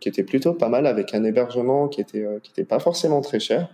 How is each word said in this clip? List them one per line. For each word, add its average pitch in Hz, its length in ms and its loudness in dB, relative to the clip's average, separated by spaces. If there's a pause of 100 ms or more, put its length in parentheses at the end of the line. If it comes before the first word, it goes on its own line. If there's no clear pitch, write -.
qui - 80 -4
était 123 160 -2
plutôt 170 300 0
pas 135 140 0
mal 127 200 2
avec 107 260 0
un 107 80 2
hébergement 123 640 2
qui 143 140 -4
était, 107 220 -6
euh, 104 200 -6
qui - 80 -20
était - 140 -4
pas 117 160 0
forcément 160 400 2
très 131 180 -4
cher. 147 360 0